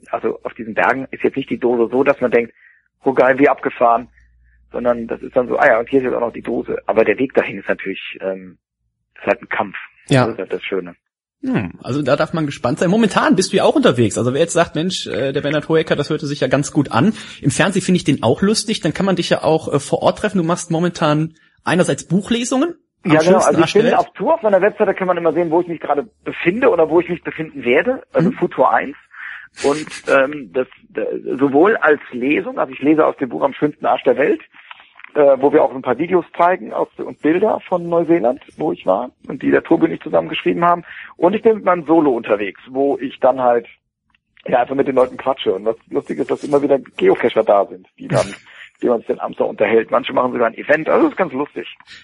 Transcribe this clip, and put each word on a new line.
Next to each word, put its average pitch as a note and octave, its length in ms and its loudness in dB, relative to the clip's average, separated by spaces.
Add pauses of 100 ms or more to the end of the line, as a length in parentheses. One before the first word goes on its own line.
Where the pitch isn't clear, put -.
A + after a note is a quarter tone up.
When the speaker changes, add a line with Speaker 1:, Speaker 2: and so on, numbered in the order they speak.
(100)
Speaker 1:
also - 320 -6
auf - 120 -12
diesen A2+ 200 -12
Bergen B2+ 360 0
ist - 120 -14
jetzt A#2+ 140 0
nicht C3+ 140 -6
die A#2+ 100 -6
Dose A#2+ 320 0
so, B2+ 100 2
dass C3+ 200 2
man A#2+ 80 0
denkt, A#2 240 0 (500)
„Oh C#3 80 0
geil, C3 260 4
wie C#3+ 100 6
abgefahren“, B2 600 0 (640)
sondern A#2+ 340 -2
das B2 160 -8
ist B2+ 140 -6
dann B2+ 120 0
so, B2 100 -2
„Ah D3 80 2
ja, A#2 140 4
und A#2+ 80 -6
hier C3+ 120 2
ist B2+ 60 -4
jetzt A#2 80 -2
auch A#2+ 60 -2
noch A#2 120 -4
die B2 100 -14
Dose“. A#2 440 -6
Aber G#2+ 180 2
der G#2 140 0
Weg C3 160 -4
dahin - 240 -2
ist - 100 -14
natürlich, - 520 -8
ähm, F#2+ 380 -10 (600)
ist - 80 -8
halt G2+ 160 -2
ein - 60 -20
Kampf. G2+ 280 -6 (320)
Speaker 2:
Ja. C3 160 4
Speaker 1:
Das A2+ 100 -2
ist G#2 60 -12
halt F#2 120 -8
das F#2 100 -8
Schöne. F2+ 320 -6 (480)
Speaker 2:
Hm, F#3+ 300 -2 (100)
also C3+ 200 -4
da C3+ 140 2
darf D#3+ 160 -2
man D#3+ 140 -2
gespannt - 320 -4
sein. F#3 120 0
Momentan A3+ 460 2
bist F#3+ 160 0
du G3 60 2
ja - 60 2
auch G#3 120 4
unterwegs. B2 420 2
Also A#2+ 140 0
wer C#3 80 -2
jetzt E3+ 140 0
sagt, - 200 0
„Mensch, F3+ 320 -4
äh, C3+ 260 -4
der C#3 100 -4
Bernhard D3 260 -4
Hoeker, D#3+ 280 2
das C#3+ 140 -2
hörte D#3 160 -4
sich C#3+ 140 -6
ja D3+ 80 0
ganz C3+ 240 0
gut C#3+ 180 0
an.“ E3 220 4 (300)
Im C#3+ 80 2
Fernsehen F#3 320 0
finde F#3 140 2
ich - 80 -2
den - 180 0
auch A#2+ 200 2
lustig. G#3+ 380 -2
Dann D#3 140 -2
kann F#3+ 120 -2
man F#3 100 0
dich E3 140 -4
ja - 120 0
auch, D#3 300 0
äh, C#3+ 60 0
vor - 240 -4
Ort D#3 160 2
treffen. G3+ 200 -2
Du E3+ 60 0
machst E3+ 260 -4
momentan D#3+ 640 -2 (280)
einerseits D#3+ 460 0
Buchlesungen A#3+ 680 0 (300)
am F3 80 0
Speaker 1:
Ja, D3+ 60 6
genau. F3 140 6
Speaker 2:
schönsten F#3 160 4
Speaker 1:
Also D3 100 2
ich E3 60 6
Speaker 2:
Arsch D#3+ 100 -4
der G3+ 60 6
Speaker 1:
bin A3+ 100 4
Speaker 2:
Welt. D4+ 80 4
Speaker 1:
auf - 160 -2
Tour. C4+ 200 0
Auf D#4+ 80 -4
meiner G3+ 200 4
Webseite G#3 320 0
kann F#3 120 -4
man F3+ 120 0
immer E3 160 0
sehen, E3+ 160 0
wo E3+ 100 4
ich F3 80 -4
mich D#3+ 120 -8
gerade C#3+ 280 -2 (160)
befinde G3+ 460 0
oder E3 180 2
wo D#3+ 120 4
ich E3+ 100 -6
mich F3 120 -6
befinden D3 400 -10
werde. E3+ 400 0 (120)
Also D#3+ 160 2
Speaker 2:
Mhm. D4 60 -6
Speaker 1:
Futur - 360 0
eins. A3 240 -2 (680)
Und, D3+ 240 0 (220)
ähm, C#3 440 0
das, B2+ 140 -2 (300)
äh, - 420 -6
sowohl C#3+ 380 4
als D3+ 240 2 (120)
Lesung, E3 460 -2
also C3 140 -4
ich B2+ 80 -14
lese D3+ 260 4
aus C3+ 120 -2
dem C#3 100 -4
Buch D3+ 140 -6
Am C3+ 100 0
schönsten D3 340 -4
Arsch B2 160 0
der B2 140 2
Welt, F3+ 240 0 (760)
äh, C#3 240 4
wo C#3+ 140 2
wir D3+ 100 4
auch C#3 80 2
so B2 60 -12
ein C3 60 -10
paar B2 160 -2
Videos E3+ 260 0 (120)
zeigen F#3 360 0
aus, D#3+ 240 -4
und - 260 -12
Bilder G3+ 460 0
von F3 200 -4
Neuseeland, E3+ 520 0 (160)
wo D#3+ 160 -4
ich F3 120 -10
war G#2 280 -2 (160)
und - 140 -10
die C#3 100 0
der C#3 100 2
Torbjörn E3 300 2
und E3+ 40 -8
ich - 60 -14
zusammen E3 260 -2
geschrieben F3 360 -2
haben. F3 180 2 (340)
Und F#3 180 2
ich G#3+ 80 -4
bin A3 140 4
mit G3 80 -12
meinem F3+ 220 0
Solo D#3 240 4
unterwegs, G#2+ 580 -2
wo C3+ 300 -2
ich - 220 -10
dann C3 200 2
halt, A#2+ 280 0 (800)
ja, B2 140 0
einfach B2 140 -2
mit C#3 140 0
den C3 80 -2
Leuten B2+ 200 2
quatsche. C3 380 -2
Und F#2+ 120 -8
was A2+ 100 -2 (120)
lustig D3 300 -6
ist, C#3 140 -4
dass B2 100 -6
immer C#3+ 180 0
wieder C#3 200 2
Geocacher B2+ 640 0
da G2+ 220 2
sind, F#2 200 -8 (100)
die - 120 -16
dann, G2 180 0
Speaker 2:
<laughs> - 560 -16
Speaker 1:
die - 60 2
man A#2 100 2
sich - 80 -10
dann - 140 -4
abends - 180 -8
noch A2+ 100 0
unterhält. A2 440 2
Manche A#2+ 200 0
machen B2 200 0
sogar A#2+ 160 0
ein A2+ 60 -6
Event, D3 340 -2
also A#3+ 160 4
das D4 80 0
ist - 60 -16
ganz F3 140 -2
lustig. - 360 -8 (360)